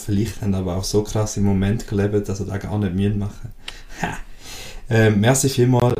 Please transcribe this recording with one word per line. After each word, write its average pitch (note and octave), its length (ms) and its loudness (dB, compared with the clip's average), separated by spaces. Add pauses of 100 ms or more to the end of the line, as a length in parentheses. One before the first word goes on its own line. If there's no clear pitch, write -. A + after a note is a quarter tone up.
vielleicht G#2 360 0
haben G2+ 140 0
aber F#2 220 -2
auch F#2+ 80 -2
so G#2 180 2
krasse G#2+ 380 -2
Momente G2+ 460 2
gelebt, G2+ 420 0
dass G2+ 100 -4
wir G2 60 -6
das F#2+ 160 -6
gar - 180 -4
nicht G2 160 0
machen G2+ 220 2
müssen. - 840 -10
Ha! - 160 -4 (720)
Ähm, A2 300 6
merci C3 300 4
vielmals, B2 500 4